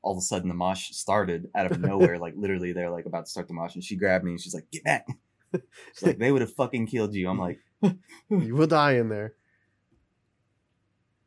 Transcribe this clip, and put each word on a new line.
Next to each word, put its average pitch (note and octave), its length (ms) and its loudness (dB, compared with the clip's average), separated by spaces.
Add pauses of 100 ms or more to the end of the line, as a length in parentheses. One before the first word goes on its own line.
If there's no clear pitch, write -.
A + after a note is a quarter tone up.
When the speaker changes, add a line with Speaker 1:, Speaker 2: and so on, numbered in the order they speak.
Speaker 1:
all G2 100 0
of F#2 60 -2
a - 20 -4
sudden F2+ 280 -2
the F2 60 -2
mosh F#2 360 -2
started F#2 640 0
out F#2+ 180 2
of F2 80 -2
Speaker 2:
<laughs> - 0 -
Speaker 1:
nowhere. F2+ 380 4
Like, E2+ 180 -6
literally, F#2 380 -2
they're, F2 160 -2
like, E2+ 160 -6
about E2+ 200 -6
to - 40 -16
start F2+ 180 -8
the F2+ 60 -10
mosh, E2+ 220 -8
and F#2 80 -12
she G#2 120 -6
grabbed F#2 300 2
me, F2 60 -2
and E2+ 80 -8
she's F2+ 140 -12
like, - 160 -10
"Get - 140 -12
back!" D3 220 0 (880)
She's - 120 -16
like, E3 120 2
"They A#2+ 140 4
would C3+ 100 4
have A2 100 -4
fucking A#2 360 -2
killed G#2+ 260 -2
you." F2+ 160 0
I'm F#2+ 80 -2
like, F2 220 -4 (100)
<laughs> - 580 -2
Speaker 2:
"You B2 280 0
will D#3 100 6
die D3 300 4
in A#2 120 2
there." G#2+ 240 -6 (1900)